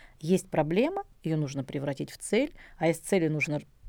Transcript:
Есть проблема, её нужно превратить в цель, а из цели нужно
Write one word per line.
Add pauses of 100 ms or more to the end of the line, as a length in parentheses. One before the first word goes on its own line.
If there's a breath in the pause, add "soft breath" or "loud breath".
(180 soft breath)
Есть
проблема, (180)
её
нужно
превратить
в
цель, (240 loud breath)
а
из
цели
нужно (280)